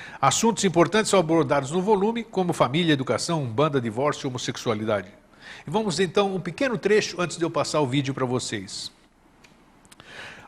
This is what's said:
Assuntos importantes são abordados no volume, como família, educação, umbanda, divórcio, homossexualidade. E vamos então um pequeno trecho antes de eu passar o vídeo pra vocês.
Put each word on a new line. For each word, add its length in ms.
Assuntos 440
importantes 440
são 120
abordados 500
no 100
volume, 440
como 280
família, 420
educação, 460
umbanda, 400
divórcio, 480
homossexualidade. 800
E 60
vamos 300
então 340
um 60
pequeno 360
trecho 440
antes 160
de 80
eu 60
passar 300
o 60
vídeo 260
pra 140
vocês. 640